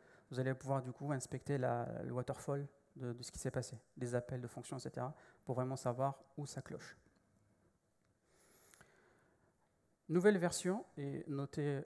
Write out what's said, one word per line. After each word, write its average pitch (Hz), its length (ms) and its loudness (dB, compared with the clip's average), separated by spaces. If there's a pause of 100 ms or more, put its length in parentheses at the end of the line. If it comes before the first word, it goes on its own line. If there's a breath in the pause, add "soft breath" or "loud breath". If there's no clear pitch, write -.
(300 loud breath)
vous 127 120 -2
allez 131 120 4
pouvoir 135 280 0
du 127 100 -4
coup 143 220 -2
inspecter 139 440 -2
la, 120 300 2 (160)
le 123 80 -4
waterfall 139 560 -2 (300)
de, 123 160 -4
de 123 100 -10
ce - 80 -10
qui - 80 -10
s'est 131 120 -2
passé, 120 280 -4 (160)
des 123 200 -2
appels 123 260 -2
de 120 60 -6
fonctions, 131 300 -8
et - 40 -8
cetera, 135 340 -4 (300 loud breath)
pour 127 100 0
vraiment 127 220 2
savoir 131 420 0 (180)
où 147 80 -4
ça - 160 -8
cloche. - 360 -12 (3000 soft breath)
Nouvelle 180 280 8
version, 180 480 2 (120)
et 139 300 -2
notez 139 580 0